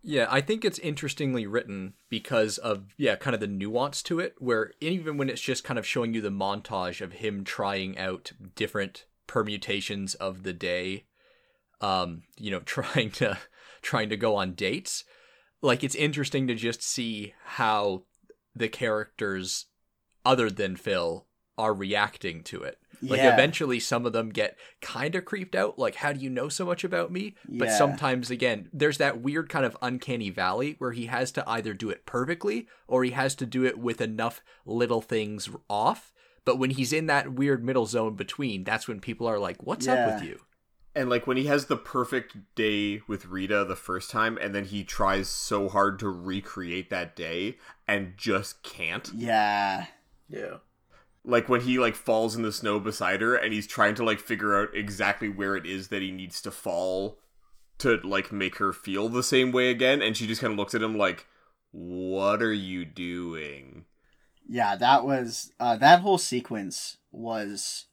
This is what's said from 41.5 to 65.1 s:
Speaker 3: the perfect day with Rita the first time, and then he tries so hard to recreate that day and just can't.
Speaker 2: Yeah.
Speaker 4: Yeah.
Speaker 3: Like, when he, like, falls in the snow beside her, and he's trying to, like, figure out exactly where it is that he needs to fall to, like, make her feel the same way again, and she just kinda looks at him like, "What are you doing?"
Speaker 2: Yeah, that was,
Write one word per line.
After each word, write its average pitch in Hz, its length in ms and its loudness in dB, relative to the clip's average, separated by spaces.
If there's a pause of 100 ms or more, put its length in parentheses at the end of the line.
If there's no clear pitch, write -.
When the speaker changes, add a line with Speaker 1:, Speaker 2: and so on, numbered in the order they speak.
Speaker 3:
the - 120 0
perfect 123 600 -4 (180)
day 104 520 0
with 98 180 -6
Rita 95 400 0
the 92 100 -4
first - 340 -6
time, 113 280 0
and 98 180 -4
then 101 100 -2
he 98 180 -6
tries 98 460 2
so 101 400 0
hard 98 300 2
to 104 100 -2
recreate 92 800 -6
that 90 260 -6
day 87 420 -4 (300)
and 98 300 -2
just 104 460 -2
can't. 85 500 -8
Speaker 2:
Yeah. 104 760 2 (400)
Speaker 4:
Yeah. - 300 -10 (680)
Speaker 3:
Like, 120 240 4
when 120 120 4
he, 127 180 2
like, 117 160 2
falls 113 400 2
in 117 80 -2
the 110 80 0
snow 104 280 0
beside 98 420 0
her, 120 140 4
and 110 180 0
he's 107 140 -4
trying 107 280 4
to, 117 80 -2
like, 110 160 2
figure 104 360 0
out 104 200 0
exactly 101 540 -2
where 98 260 -2
it 90 100 -6
is 95 240 -6
that 101 120 -2
he 95 100 -4
needs 92 300 -10
to 101 100 -10
fall 92 680 -2 (600)
to, 117 180 4
like, 95 340 -2
make 95 260 -2
her 98 160 2
feel 101 360 -2
the 120 140 0
same 127 280 4
way 127 180 4
again, 127 320 4
and 107 160 2
she 113 100 -2
just 113 140 -2
kinda 110 140 0
looks 101 180 -4
at 110 80 2
him 110 160 -2
like, 92 300 0 (440)
"What 92 680 0
are 110 120 2
you 92 320 -4
doing?" 80 1000 -8 (600)
Speaker 2:
Yeah, 107 300 2
that 127 280 8
was, 127 540 -2